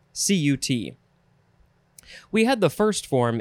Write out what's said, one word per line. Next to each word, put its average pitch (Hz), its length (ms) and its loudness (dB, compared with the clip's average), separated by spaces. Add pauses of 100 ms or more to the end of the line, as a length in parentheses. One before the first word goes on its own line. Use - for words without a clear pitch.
(120)
C - 220 0
U 143 220 2
T. 117 400 -6 (1300)
We 220 140 2
had 247 160 0
the 170 100 4
first 214 340 -2
form 117 360 0